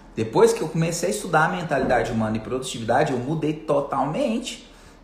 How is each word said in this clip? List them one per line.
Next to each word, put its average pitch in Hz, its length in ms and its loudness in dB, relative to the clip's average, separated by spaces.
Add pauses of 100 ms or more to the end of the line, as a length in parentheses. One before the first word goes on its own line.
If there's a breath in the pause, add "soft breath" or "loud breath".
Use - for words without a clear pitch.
(140)
depois 185 380 4
que - 100 -4
eu 160 60 -2
comecei 165 400 -2
a 208 40 0
estudar 165 340 2
a 180 100 0
mentalidade 127 560 0
humana 110 240 0
e 110 60 -4
produtividade, 123 720 0
eu 120 60 -2
mudei 151 340 -2
totalmente. 151 1160 -2 (340 loud breath)